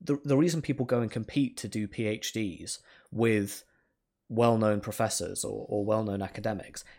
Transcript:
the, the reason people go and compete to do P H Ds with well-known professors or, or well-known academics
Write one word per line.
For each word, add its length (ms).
the, 240
the 120
reason 240
people 240
go 160
and 100
compete 480
to 100
do 180
P 200
H 260
Ds 480
with 500
well-known 520
professors 640
or, 240
or 160
well-known 360
academics 640